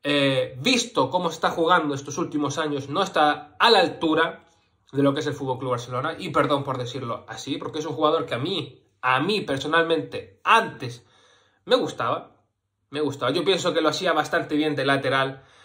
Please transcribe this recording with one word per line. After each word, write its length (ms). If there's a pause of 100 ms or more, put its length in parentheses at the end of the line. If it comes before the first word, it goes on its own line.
eh, 580
visto 480
cómo 220
está 180
jugando 460
estos 240
últimos 400
años, 320
no 120
está 560
a 120
la 100
altura 640 (480)
de 100
lo 120
que 60
es 60
el 80
Fútbol 240
Club 120
Barcelona, 480
y 100
perdón 340
por 140
decirlo 500
así, 300
porque 220
es 80
un 80
jugador 320
que 80
a 40
mí, 460 (160)
a 200
mí 200
personalmente, 1040
antes 600 (580)
me 120
gustaba, 560 (580)
me 100
gustaba. 320
Yo 120
pienso 300
que 60
lo 80
hacía 240
bastante 420
bien 220
de 80
lateral, 580 (220)